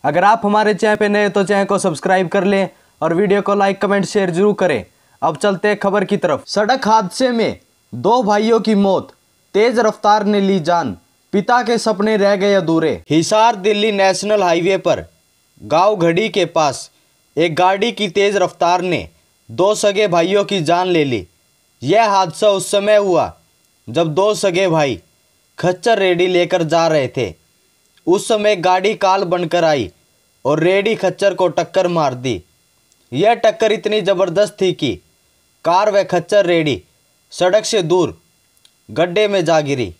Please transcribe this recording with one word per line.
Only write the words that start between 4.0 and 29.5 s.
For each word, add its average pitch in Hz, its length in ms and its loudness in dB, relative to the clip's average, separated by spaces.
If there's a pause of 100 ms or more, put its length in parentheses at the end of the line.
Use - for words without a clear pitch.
शेयर 196 240 -2
जरूर 190 240 0
करें। 160 300 -2 (380)
अब 151 160 -2
चलते 202 300 -2
हैं 208 120 0
खबर 196 260 -2
की 196 120 -2
तरफ। 156 300 -2
सड़क 208 400 -2
हादसे 220 440 0
में 190 280 -2 (340)
दो 190 300 0
भाइयों 214 360 2
की 220 180 0
मौत, 196 340 0 (440)
तेज 220 240 2
रफ्तार 214 460 0
ने 202 160 2
ली 196 200 2
जान, 151 340 -2 (380)
पिता 240 300 2
के 226 140 0
सपने 214 400 -2
रह 202 180 2
गए 202 200 0
अधूरे। 160 380 0 (160)
हिसार 214 480 2
दिल्ली 208 360 0
नेशनल 196 500 0
हाईवे 175 360 0
पर 131 260 -2 (560)
गांव 175 360 2
घड़ी 170 320 0
के 185 180 -2
पास 151 420 -4 (480)
एक 165 180 0
गाड़ी 190 380 0
की 202 160 -6
तेज 202 280 0
रफ्तार 180 460 0
ने 147 240 -4 (420)
दो 175 280 0
सगे 208 320 0
भाइयों 175 360 0
की 196 180 -4
जान 175 240 0
ले 165 180 2
ली। 110 220 -4 (540)
यह 202 300 2
हादसा 190 380 0
उस 190 220 -2
समय 208 260 2
हुआ 170 360 0 (540)
जब 156 200 -2
दो 190 260 0
सगे 190 340 -2
भाई 147 320 0 (580)
खच्चर 180 420 0
रेडी 180 280 2
लेकर 175 360 0
जा 165 240 2
रहे 151 200 0
थे। 110 260 -6 (760)
उस 190 200 0
समय 214 300 2
गाड़ी 185 380 0
काल 196 300 0
बनकर 175 380 -2